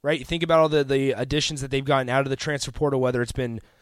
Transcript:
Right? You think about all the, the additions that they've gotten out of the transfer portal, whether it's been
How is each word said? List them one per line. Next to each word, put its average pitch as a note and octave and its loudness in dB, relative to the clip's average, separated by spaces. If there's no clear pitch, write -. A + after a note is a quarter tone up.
Right? D3 0
You - -10
think E3+ -4
about E3 4
all D#3+ 6
the, D3+ 2
the C3+ 2
additions C3 -2
that C3+ -8
they've C3+ -2
gotten C3+ 2
out C3+ 2
of C3+ -6
the C3+ -2
transfer C#3+ -6
portal, C#3 0
whether B2+ 0
it's A#2+ -4
been A#2+ -6